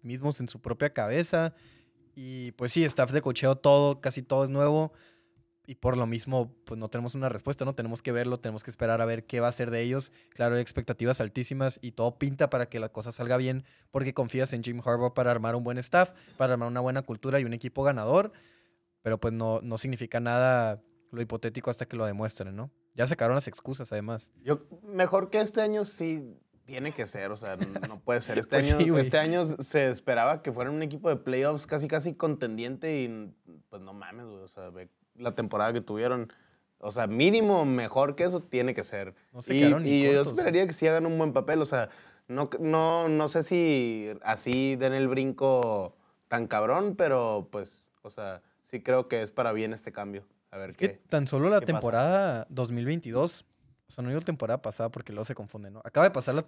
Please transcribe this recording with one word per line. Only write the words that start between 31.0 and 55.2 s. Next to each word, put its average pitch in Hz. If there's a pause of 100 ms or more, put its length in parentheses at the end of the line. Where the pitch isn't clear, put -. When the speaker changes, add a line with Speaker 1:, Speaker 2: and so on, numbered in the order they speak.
Speaker 2:
de 147
playoffs 139
casi, 151
casi 156
contendiente 135
y, 110 (380)
pues, 101
no 95
mames, 101
güey, 101
o 95
sea, 92
ve 90 (280)
la 120
temporada 110
que 117
tuvieron. 117 (460)
O 104
sea, 110
mínimo 185
mejor 131
que 165
eso 180
tiene 127
que 107
ser. 98 (180)
Speaker 1:
No 123
se 127
Speaker 2:
Y, 139
Speaker 1:
quedaron 147
ni 139
Speaker 2:
y 143
yo 139
Speaker 1:
cortos, 139
Speaker 2:
esperaría 175
Speaker 1:
¿no? 196
Speaker 2:
que 170
sí 160
hagan 160
un 165
buen 156
papel. 139
O -
sea, 127 (360)
no, 135
no, 160
no 151
sé 160
si 131 (120)
así 127
den 131
el 135
brinco 127 (320)
tan 117
cabrón, 143
pero, 117
pues, - (140)
o 104
sea, 98 (200)
sí 117
creo 127
que 117
es 104
para 117
bien 110
este 110
cambio. 101 (260)
A 98
ver 95
Speaker 1:
Es 92
que 196
Speaker 2:
qué, 190
Speaker 1:
tan 143
solo 147
la 202
Speaker 2:
qué -
pasa. 160
Speaker 1:
temporada 127
dos 123
mil 120
veintidós, 143 (420)
o -
sea, 123
no 123
digo 135
temporada 131
pasada 113
porque -
luego 104